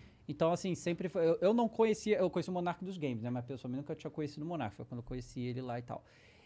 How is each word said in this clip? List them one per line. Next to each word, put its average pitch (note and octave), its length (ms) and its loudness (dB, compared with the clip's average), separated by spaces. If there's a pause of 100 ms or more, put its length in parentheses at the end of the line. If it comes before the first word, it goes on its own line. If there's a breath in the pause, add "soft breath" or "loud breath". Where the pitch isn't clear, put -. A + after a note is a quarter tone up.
(280 loud breath)
Então, D#3+ 240 2
assim, F3 240 0
sempre F3 340 -2
foi, E3+ 180 2
eu, E3+ 140 6
eu G3 140 6
não A#3 140 4
conhecia, A3 500 4
eu F3+ 100 4
conheci F3 220 0
o - 20 -2
Monark F3 320 -2
dos F#3 120 -6
Games, B2+ 260 -2
né? B2 80 -2
Mas B2 140 -2
pessoalmente C3 360 -6
nunca D3+ 140 -6
tinha D3+ 160 -8
conhecido D3+ 320 -6
o - 20 -6
Monark, D3+ 300 -4
foi A#2+ 100 -10
quando A#2+ 140 -10
eu A#2 40 -10
conheci B2+ 380 -8
ele B2 200 -4
lá B2 180 -6
e - 20 -6
tal. - 220 -10 (420 loud breath)